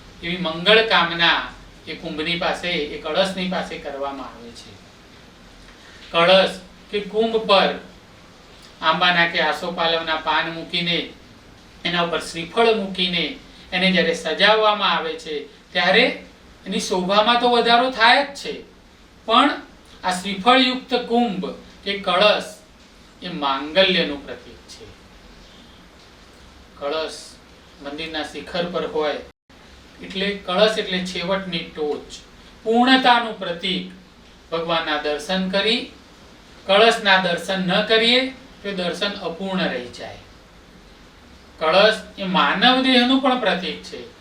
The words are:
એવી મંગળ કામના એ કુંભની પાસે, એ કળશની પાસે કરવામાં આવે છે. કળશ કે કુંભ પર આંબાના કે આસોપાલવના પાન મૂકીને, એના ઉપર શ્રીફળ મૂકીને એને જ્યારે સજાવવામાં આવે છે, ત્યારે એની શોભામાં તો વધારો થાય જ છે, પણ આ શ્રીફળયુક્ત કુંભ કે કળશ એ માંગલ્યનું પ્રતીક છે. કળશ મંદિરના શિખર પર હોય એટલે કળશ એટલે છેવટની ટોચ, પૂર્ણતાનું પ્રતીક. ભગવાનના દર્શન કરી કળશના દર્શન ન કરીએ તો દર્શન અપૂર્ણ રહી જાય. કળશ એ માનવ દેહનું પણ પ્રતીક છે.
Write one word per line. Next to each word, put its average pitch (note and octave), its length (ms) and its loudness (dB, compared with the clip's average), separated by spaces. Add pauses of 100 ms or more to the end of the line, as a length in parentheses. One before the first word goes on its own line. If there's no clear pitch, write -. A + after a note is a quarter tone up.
(240)
એવી F3 140 -6
મંગળ F3+ 500 2
કામના E3+ 640 0 (360)
એ E3 60 -10
કુંભની D#3 420 -6
પાસે, F3 340 -4
એ D3+ 320 -4
કળશની F#3 480 -2
પાસે E3 280 -6
કરવામાં C#3 480 -8
આવે A#2 240 -16
છે. - 240 -20 (1400)
કળશ F3 480 4 (320)
કે G#3 80 -2
કુંભ A3 360 -2
પર F#3+ 440 2 (1000)
આંબાના F3 460 2
કે F3 120 -4
આસોપાલવના E3 760 -2
પાન E3 360 -2
મૂકીને, E3 580 -6 (760)
એના F3 160 -2
ઉપર E3 180 -2
શ્રીફળ A3 560 0
મૂકીને F3+ 600 -4 (380)
એને F#3 180 2
જ્યારે E3 220 2
સજાવવામાં G3+ 800 2
આવે D#3+ 220 -4
છે, D3+ 340 -10
ત્યારે F#3+ 760 0 (420)
એની G3 140 -4
શોભામાં G#3 600 2
તો B3 100 4
વધારો A#3 420 4
થાય G#3+ 320 4
જ - 120 -8
છે, C#3 280 -10 (640)
પણ B3+ 240 4 (540)
આ F#3 80 -2
શ્રીફળયુક્ત B3 840 0
કુંભ A#3 520 0 (380)
કે G3+ 160 -6
કળશ F#3+ 440 2 (800)
એ F3+ 60 -8
માંગલ્યનું D3 960 0
પ્રતીક - 320 -16 (120)
છે. - 160 -20 (1900)
કળશ D3+ 400 -4 (640)
મંદિરના D#3 400 -8
શિખર E3+ 420 -6
પર D#3+ 220 -6
હોય D3+ 280 -2 (840)
એટલે G3 280 -4 (160)
કળશ F#3 320 4
એટલે F#3 280 -4
છેવટની F3+ 540 -4
ટોચ, D3 540 -8 (500)
પૂર્ણતાનું A#3+ 760 4
પ્રતીક. F3+ 520 -6 (600)
ભગવાનના D#3+ 500 -2
દર્શન F#3 480 -2
કરી G#3+ 420 0 (760)
કળશના G3+ 520 6
દર્શન F#3 500 -2
ન G#3 180 2
કરીએ A#3 440 4
તો - 420 -12
દર્શન F3+ 380 -4
અપૂર્ણ F#3 540 -6
રહી B2+ 240 -4
જાય. - 300 -14 (1400)
કળશ F#3 340 6 (240)
એ G3 60 -6
માનવ A#3+ 600 2
દેહનું C4 380 4
પણ B3+ 180 2
પ્રતીક D#3+ 440 -4
છે. B2 380 -16